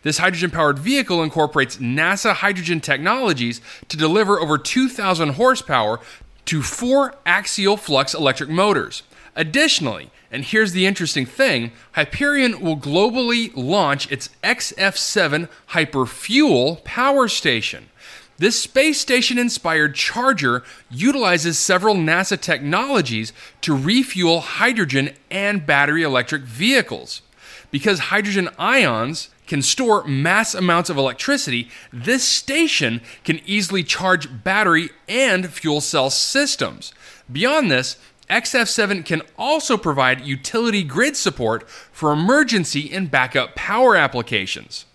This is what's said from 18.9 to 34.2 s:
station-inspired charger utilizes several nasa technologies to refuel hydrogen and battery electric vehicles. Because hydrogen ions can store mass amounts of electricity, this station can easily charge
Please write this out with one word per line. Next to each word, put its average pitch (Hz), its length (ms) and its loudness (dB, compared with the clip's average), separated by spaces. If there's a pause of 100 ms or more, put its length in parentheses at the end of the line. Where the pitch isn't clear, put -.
station-inspired 240 920 0
charger 151 720 0 (260)
utilizes 175 680 0
several 196 360 2
nasa 175 440 0
technologies 147 960 -2 (280)
to 147 140 0
refuel 175 640 2
hydrogen 160 720 0 (180)
and 196 360 -2
battery 147 380 2
electric 139 400 0
vehicles. 127 800 -2 (500)
Because 156 280 0
hydrogen 196 580 -2
ions 160 720 0 (180)
can 143 140 -2
store 220 440 2
mass 165 500 0
amounts 175 340 2
of 151 80 -2
electricity, 135 720 -2 (220)
this 214 320 0
station 156 800 0 (240)
can 165 200 0
easily 190 380 -2
charge 147 600 -2